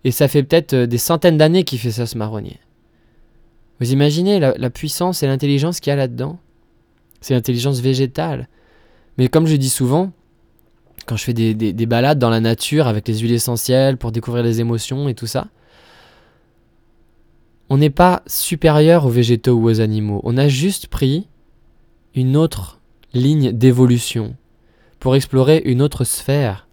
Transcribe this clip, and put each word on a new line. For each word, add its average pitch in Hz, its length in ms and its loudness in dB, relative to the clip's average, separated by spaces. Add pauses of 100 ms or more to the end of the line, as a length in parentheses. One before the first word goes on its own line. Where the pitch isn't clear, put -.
et 131 80 0
ça 139 160 2
fait 143 160 2
peut-être, 165 300 0
euh, 123 120 2
des 120 140 -2
centaines 165 380 2
d'années 165 260 4
qu'il 127 160 -6
fait 117 120 -4
ça, 117 140 -4
ce 117 120 -10
marronnier. 107 420 -8 (1200)
Vous 123 120 -2
imaginez 160 480 2
la, 131 180 2
la 123 120 -4
puissance 175 540 -4
et 139 40 0
l'intelligence 143 520 0
qu'il - 120 -4
y - 20 0
a - 20 0
là-dedans ? 135 440 -6 (800)
C'est - 120 -2
l'intelligence 123 460 -2
végétale. 131 680 -2 (720)
Mais 127 120 2
comme 160 180 2
je 156 80 2
dis 135 140 0
souvent, 151 420 0 (920)
quand 113 100 -6
je - 80 -8
fais 120 100 -4
des, 113 200 0
des, 107 200 -2
des 113 120 -2
balades 127 340 0
dans 120 100 2
la 113 100 2
nature 120 480 0
avec 107 200 -2
les 110 120 -4
huiles 117 140 0
essentielles 127 640 0
pour 117 140 -8
découvrir 120 320 -4
les 117 180 0
émotions 117 480 -4
et - 60 -4
tout 117 120 -12
ça, - 200 -6 (2250)
on 135 80 2
n'est 147 120 4
pas 180 380 2
supérieur 156 800 2
aux 127 40 2
végétaux 120 440 2
ou 113 160 2
aux 110 120 2
animaux. 107 420 -2
On 120 140 -2
a 143 100 2
juste 147 400 -2
pris 143 400 -2 (880)
une 131 220 0
autre 160 420 -2 (340)
ligne 131 380 2
d'évolution 120 840 2 (640)
pour 131 160 0
explorer 139 500 2
une 127 160 0
autre 143 220 -2
sphère. 131 680 -4